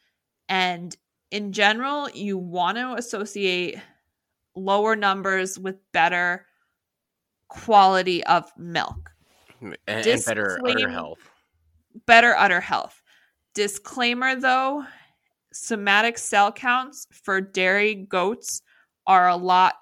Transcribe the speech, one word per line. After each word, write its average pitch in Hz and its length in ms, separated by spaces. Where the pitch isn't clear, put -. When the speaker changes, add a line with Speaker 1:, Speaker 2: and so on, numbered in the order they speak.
Speaker 1:
And 180 460
in 208 220
general, 240 580
you 196 280
want 180 400
to 254 180
associate 202 840
lower 202 400
numbers 190 640
with 190 160
better 175 560
quality 190 760
of 170 340
milk. - 540
Speaker 2:
And, 98 180
and 113 380
better 101 380
udder 247 100
Speaker 1:
Disclaim- - 160
Speaker 2:
health. 82 300
Speaker 1:
Better 233 280
udder 185 260
health. - 420
Disclaimer, 247 840
though, 262 460
somatic 214 640
cell 202 340
counts 254 600
for - 280
dairy 196 540
goats 196 680
are 185 220
a 175 80
lot 180 460